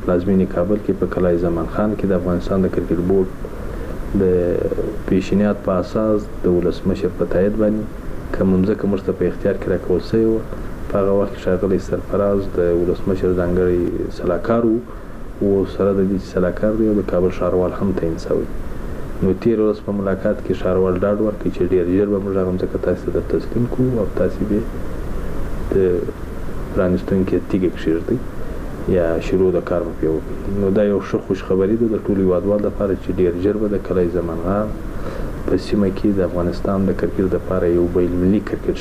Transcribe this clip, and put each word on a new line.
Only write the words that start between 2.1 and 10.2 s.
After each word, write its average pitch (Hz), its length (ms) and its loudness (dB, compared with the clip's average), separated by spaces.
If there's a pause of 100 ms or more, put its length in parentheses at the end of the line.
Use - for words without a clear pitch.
د - 100 2
افغانستان 90 440 0
د 90 100 0
کرکټ 87 340 0
بورډ 95 200 4 (920)
د - 20 4 (880)
پیشنهاد 101 580 2
په 92 160 2
اساس 107 420 0 (200)
د 90 100 4
ولسمشر 87 640 0
په - 160 0
تایید 104 260 2
باندې 107 220 2 (540)
کومه 95 260 4
مځکه 101 300 0
موږ 95 160 -2
ته 92 100 -2
په 90 140 2
اختیار 98 280 0
کې - 120 -4
راکول 87 340 0
سوې 113 240 2